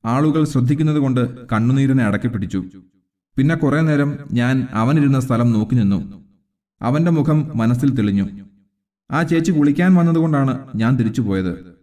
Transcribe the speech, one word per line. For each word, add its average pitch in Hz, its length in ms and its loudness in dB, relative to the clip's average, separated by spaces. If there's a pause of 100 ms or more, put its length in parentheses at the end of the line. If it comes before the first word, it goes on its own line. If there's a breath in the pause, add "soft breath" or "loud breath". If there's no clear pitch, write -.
ആളുകൾ 143 380 0
ശ്രദ്ധിക്കുന്നത് 151 540 0
കൊണ്ട് 127 520 -2
കണ്ണുനീരിനെ 131 540 2
അടക്കി 104 240 -2
പിടിച്ചു. 98 360 -4 (760)
പിന്നെ 147 180 2
കുറേ 151 260 0
നേരം 147 360 0 (160)
ഞാൻ 123 400 0
അവനിരുന്ന 135 460 2
സ്ഥലം 120 320 0
നോക്കി 107 240 0
നിന്നു. 101 480 0 (580)
അവന്റെ 156 300 0
മുഖം 151 440 0
മനസ്സിൽ 120 400 0
തെളിഞ്ഞു. 101 320 0 (840)
ആ 156 120 -2
ചേച്ചി 165 280 0
കുളിക്കാൻ 156 440 4
വന്നതുകൊണ്ടാണ് 160 800 0
ഞാൻ 113 200 2
തിരിച്ചു 123 260 0
പോയത്. 92 600 -4